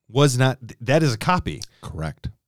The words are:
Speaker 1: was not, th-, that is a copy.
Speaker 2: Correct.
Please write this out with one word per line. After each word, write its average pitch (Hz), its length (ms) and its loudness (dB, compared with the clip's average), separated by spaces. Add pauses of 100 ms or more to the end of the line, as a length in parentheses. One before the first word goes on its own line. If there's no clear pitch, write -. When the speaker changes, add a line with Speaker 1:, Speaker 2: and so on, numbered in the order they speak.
Speaker 1:
was 131 300 4
not, 131 280 2
th-, - 160 -18
that 139 220 2
is 131 100 2
a 107 40 -4
copy. 175 440 -2 (200)
Speaker 2:
Correct. - 480 -8 (180)